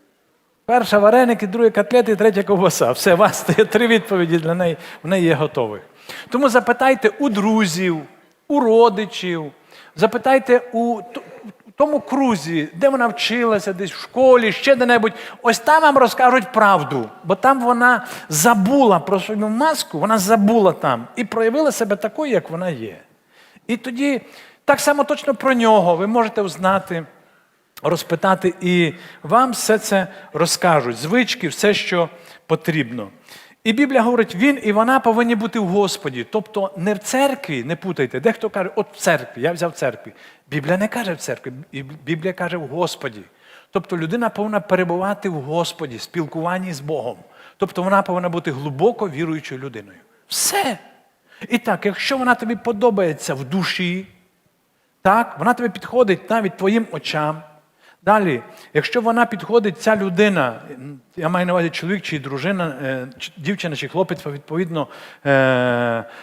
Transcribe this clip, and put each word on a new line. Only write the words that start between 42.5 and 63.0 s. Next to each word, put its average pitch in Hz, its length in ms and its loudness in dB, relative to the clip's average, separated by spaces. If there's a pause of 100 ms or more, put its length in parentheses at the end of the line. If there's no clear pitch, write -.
в 151 120 -8
Господі. 139 520 -6 (500)
Тобто 185 280 -4
людина 208 300 -2
повинна 208 320 -4
перебувати 185 680 -2
в 180 40 -4
Господі, 151 640 -6
в 107 40 -12
спілкуванні 175 720 -6
з 139 80 -10
Богом. 131 360 -6 (400)
Тобто 185 260 -4
вона 196 200 2
повинна 180 260 -4
бути 170 240 -4
глибоко 151 560 -2
віруючою 151 520 -8
людиною. 104 380 -16 (300)
Все! 302 500 -4 (680)
І 233 100 -2
так, 202 280 -4
якщо 226 320 -4
вона 247 160 2
тобі 233 220 -4
подобається 202 800 0
в 135 100 -8
душі, 180 600 -4 (960)
так, 226 360 2
вона 240 160 0
тобі 240 140 -4
підходить 214 640 0
навіть 214 260 -2
твоїм 220 340 0
очам. 156 520 -4 (640)
Далі, 185 380 2 (320)
якщо 151 260 0
вона 226 260 2
підходить, 214 560 -2
ця 220 140 2
людина, 185 640 0 (560)
я 165 120 -4
маю 180 180 -2
на 175 60 -2
увазі 170 180 0
чоловік 175 320 -6
чи 156 160 -8
дружина, 143 640 -6
е, 131 240 -6 (120)